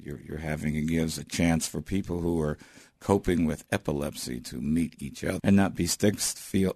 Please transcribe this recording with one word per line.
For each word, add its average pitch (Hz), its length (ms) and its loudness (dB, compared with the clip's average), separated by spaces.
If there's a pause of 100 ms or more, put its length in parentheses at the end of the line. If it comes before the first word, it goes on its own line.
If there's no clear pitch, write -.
you're, - 180 -10
you're 73 180 -10
having, 76 380 -2
it 76 100 0
gives 80 320 0
a 71 60 -10
chance 85 440 2
for 82 140 -6
people 90 380 -4
who 85 200 0
are 76 160 0 (440)
coping 92 440 2
with 78 260 -2
epilepsy 71 720 -4
to - 160 -12
meet 76 440 0
each 67 220 -10
other 95 220 -2
and 98 100 6
not 98 220 6
be 90 100 0
stig-, 101 320 2
feel - 580 0